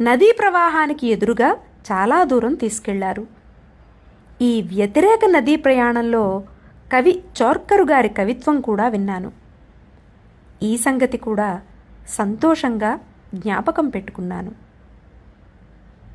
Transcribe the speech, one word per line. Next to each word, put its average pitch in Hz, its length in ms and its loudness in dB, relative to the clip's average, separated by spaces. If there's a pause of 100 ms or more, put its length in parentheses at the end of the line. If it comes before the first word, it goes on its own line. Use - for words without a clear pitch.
నదీ 262 380 4
ప్రవాహానికి 320 680 0
ఎదురుగా 233 460 0 (380)
చాలా 226 320 2
దూరం 247 300 0
తీసుకెళ్లారు. 202 840 -6 (1040)
ఈ 233 200 2
వ్యతిరేక 208 640 2
నదీ 302 300 2
ప్రయాణంలో 233 880 0 (500)
కవి 294 300 2 (180)
చోర్కరు 339 420 2
గారి 262 260 4
కవిత్వం 240 520 -2
కూడా 214 260 -2
విన్నాను. 196 440 -4 (1300)
ఈ 220 140 -2
సంగతి 254 400 0
కూడా 208 440 -4 (480)
సంతోషంగా 233 880 -2 (360)
జ్ఞాపకం 220 540 -2
పెట్టుకున్నాను. 180 600 -10 (1600)